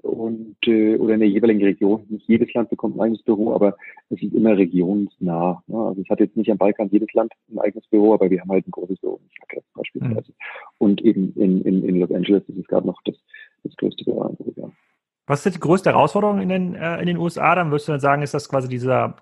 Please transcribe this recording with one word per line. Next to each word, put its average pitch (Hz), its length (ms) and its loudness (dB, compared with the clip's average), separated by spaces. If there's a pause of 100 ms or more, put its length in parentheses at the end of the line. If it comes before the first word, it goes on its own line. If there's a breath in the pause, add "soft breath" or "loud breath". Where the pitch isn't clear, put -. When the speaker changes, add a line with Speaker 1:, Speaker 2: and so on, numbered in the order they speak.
Speaker 1:
und, 113 540 -8 (100)
äh, 110 300 4
oder 110 200 2
in 110 40 0
der 110 80 4
jeweiligen 107 340 4
Region. 101 460 0
Nicht 107 220 -10
jedes 113 240 4
Land 117 160 -2
bekommt - 260 -4
ein 92 60 -4
eigenes 110 220 -2
Büro, 110 300 0
aber 101 220 2 (340 loud breath)
es - 120 -6
ist 101 120 -4
immer 107 220 4
regionsnah, 90 1120 0
ne? 107 100 -8
Also 98 240 -4
es 92 80 -12
hat 107 120 0
jetzt 104 160 0
nicht 107 120 0
am 104 80 0
Balkan 101 320 0
jedes 107 220 0
Land 113 220 0 (180)
ein 110 80 -10
eigenes 104 280 -4
Büro, 107 260 4
aber 95 160 2
wir 90 100 0
haben 90 120 -8
halt 92 140 0
ein 90 60 -14
großes 90 280 -8
Büro - 180 -8
in - 120 -20 (120)
Zagreb - 220 -16 (100)
beispielsweise. - 580 -8
Speaker 2:
Mhm. - 40 -20 (420 loud breath)
Speaker 1:
Und 101 240 2
eben - 340 2
in, 92 280 2
in, 95 200 2
in 90 160 0
Los 87 120 0
Angeles - 360 2
ist - 100 -12
es - 100 -12
gerade - 200 0
noch 185 160 -6
das, - 140 -8 (460 loud breath)
das - 120 -12
größte - 300 -6
Büro - 180 -2
in - 140 -8
den - 100 -12
U - 40 -8
S - 120 -14
A. - 80 -16 (560)
Speaker 2:
Was 139 180 -2
ist 185 100 0
die 165 40 -16
größte 175 300 2
Herausforderung 196 500 2
in 190 80 -4
den, 185 280 -2
äh, 165 260 -6
in 175 60 -2
den 175 100 0
U 170 100 -2
S 170 100 -6
A? 156 180 2
Dann 170 160 0
würdest 147 180 -2
du - 20 -2
dann 147 80 -2
sagen, 143 220 2
ist 143 120 -6
das 143 140 -4
quasi 127 220 -2
dieser, 123 520 -2